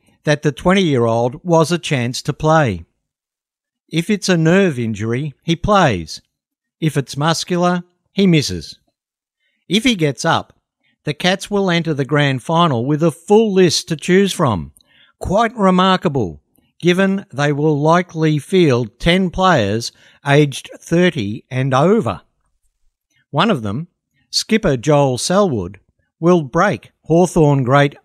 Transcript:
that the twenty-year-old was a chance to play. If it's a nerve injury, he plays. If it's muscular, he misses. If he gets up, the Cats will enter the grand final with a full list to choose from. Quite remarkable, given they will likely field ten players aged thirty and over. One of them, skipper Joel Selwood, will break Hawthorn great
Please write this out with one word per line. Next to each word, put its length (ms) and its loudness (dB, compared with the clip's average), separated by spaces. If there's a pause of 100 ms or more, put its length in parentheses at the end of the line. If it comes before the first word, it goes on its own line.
(240)
that 180 0
the 100 0
twenty-year-old 920 0
was 260 2
a 80 -2
chance 440 -4
to 100 -6
play. 520 0 (1080)
If 180 -4
it's 220 -2
a 80 2
nerve 400 2
injury, 640 -4
he 120 -2
plays. 680 -2 (580)
If 160 -2
it's 200 -6
muscular, 680 -2 (280)
he 140 2
misses. 520 0 (920)
If 160 0
he 100 2
gets 300 -2
up, 340 -4 (460)
the 100 -6
Cats 360 -4
will 200 -2
enter 220 -2
the 120 -4
grand 380 -2
final 440 0
with 160 -2
a 80 2
full 420 2
list 360 2
to 80 -6
choose 360 2
from. 400 -4 (460)
Quite 380 -2
remarkable, 840 0 (380)
given 520 0
they 200 -2
will 260 0
likely 600 0
field 600 0
ten 320 0
players 640 0 (340)
aged 520 0
thirty 720 -2
and 220 -4
over. 500 0 (1080)
One 200 0
of 120 -2
them, 260 -6 (420)
skipper 460 -2
Joel 420 0
Selwood, 600 -2 (400)
will 240 2
break 480 -2 (120)
Hawthorn 600 2
great 400 2